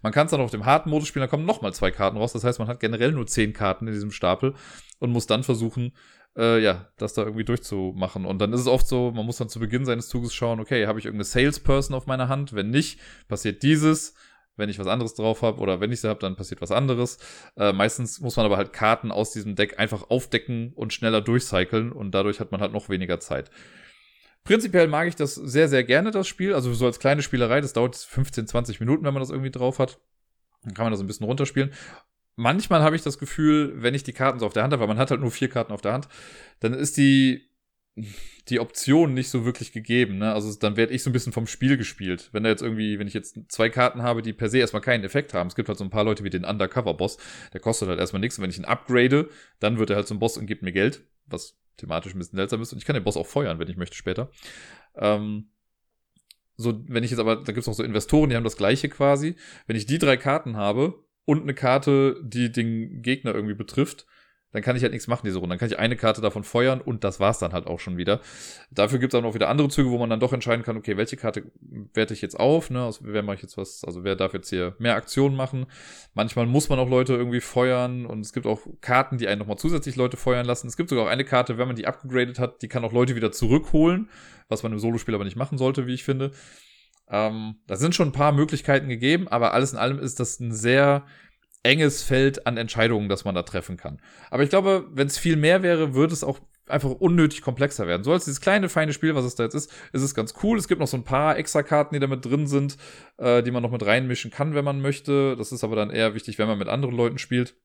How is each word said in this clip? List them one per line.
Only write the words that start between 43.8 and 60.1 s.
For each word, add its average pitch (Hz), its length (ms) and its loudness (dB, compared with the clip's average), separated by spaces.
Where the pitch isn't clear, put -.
habe, 117 220 0
die 110 100 -6
per 110 160 -2
se 123 80 2
erstmal 110 240 2
keinen 117 220 0
Effekt 107 320 -4
haben. 87 100 0
Es 90 80 -8
gibt - 160 -4
halt 104 80 -4
so 101 60 -8
ein 95 80 -8
paar 107 120 2
Leute 107 200 0
wie 98 80 -4
den 90 120 -2
Undercover-Boss, 95 760 -2
der 95 60 -10
kostet 113 280 -2
halt 87 120 -2
erstmal 92 200 -2
nichts. 117 200 -4
Und 98 40 -4
wenn 92 60 -4
ich 90 80 -8
ihn 92 80 -10
upgrade, 127 640 2
dann 113 180 0
wird 107 140 2
er 101 60 2
halt 104 100 -2
zum 107 100 -6
Boss 113 200 0
und 104 100 -10
gibt 101 160 -8
mir 92 80 -4
Geld, 107 320 0
was - 320 -12
thematisch 92 380 -6
ein - 20 -6
bisschen 90 200 -8
seltsam 104 260 -2
ist. - 100 -12
Und - 60 -12
ich - 60 -14
kann 151 100 0
den 107 80 -2
Boss 101 120 -2
auch 82 120 -4
feuern, 95 320 -2
wenn 85 100 -6
ich 87 80 -8
möchte 90 180 -8
später. 101 360 -6
Ähm, 107 560 -2
so, 113 300 -2
wenn 117 160 -2
ich 120 80 -4
jetzt 120 80 -2
aber, 110 160 4
da 113 160 -8
gibt's 117 180 -4
auch 110 40 -4
so 110 100 -4
Investoren, 131 480 2
die 120 40 0
haben 117 80 -2
das 110 140 -4
Gleiche 123 320 2
quasi. 143 460 0
Wenn 113 80 -2
ich 104 100 -4
die 143 140 -2
drei 139 180 6